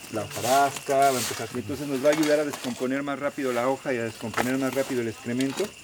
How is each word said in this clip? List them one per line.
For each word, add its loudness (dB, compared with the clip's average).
la -4
hojarasca, 2
va 8
a 6
empezar, -2
y -4
entonces -6
nos 0
va 6
a 8
ayudar 4
a 2
descomponer -2
más -4
rápido -2
la 0
hoja 0
y 0
a -2
descomponer -2
más 0
rápido 0
el 0
excremento. -4